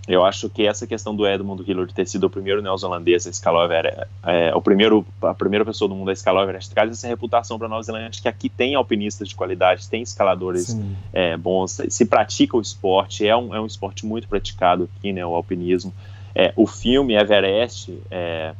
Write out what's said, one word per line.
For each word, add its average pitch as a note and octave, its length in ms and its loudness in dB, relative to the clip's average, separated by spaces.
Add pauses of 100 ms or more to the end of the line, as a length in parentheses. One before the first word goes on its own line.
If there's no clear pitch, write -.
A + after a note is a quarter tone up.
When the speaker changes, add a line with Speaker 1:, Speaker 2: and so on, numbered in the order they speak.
Speaker 1:
eu F#2 160 6
acho G2 260 0
que G#2 160 0
essa G#2 200 -2
questão G#2+ 280 -6
do G#2 120 2
Edmund G2 400 -2
Hillary F#2 260 -2
ter F#2 140 0
sido F#2+ 180 -2
o F#2 60 4
primeiro G2 300 -2
neozelandês F2+ 680 0
a F2 40 -8
escalar E2+ 320 2
o - 100 4
Everest, E2 340 0 (180)
é, E2+ 300 4
o F2 60 2
primeiro, G#2 460 6 (160)
a E2+ 120 2
primeira G#2 300 0
pessoa G#2+ 240 -2
do F#2+ 60 -8
mundo F#2+ 160 -4
a - 20 2
escalar F#2+ 300 2
o - 20 2
Everest, F#2+ 300 -6
traz A2 160 2
essa A2+ 180 -10
reputação A#2 500 -2
pra A2+ 100 -6
Nova A2 140 -6
Zelândia A2 280 -8
de - 100 -12
que B2 80 -2
aqui A#2 200 -4
tem C3 260 -2
alpinistas G#2 540 -2
de - 80 -14
qualidade, F#2 520 0
tem A2+ 140 -4
escaladores, F#2 640 0
Speaker 2:
Sim. G#2 260 -4 (180)
Speaker 1:
é, E2+ 240 0
bons, F#2 360 0
se, - 180 -6
se - 140 4
pratica A2+ 520 2
o A2+ 40 2
esporte, G2 680 0
é A2 100 6
um, A#2 180 -2
é A2 60 -4
um A2 60 -4
esporte G2+ 380 -8
muito A2 240 -6
praticado F2+ 600 0 (100)
aqui, G2+ 140 -4
né, F2+ 120 -4
o E2+ 100 -2
alpinismo. F2+ 580 -2 (420)
É, - 220 4
o A2 100 6
filme A#2+ 480 2
Everest, G#2 800 2 (180)
é, E2+ 500 -6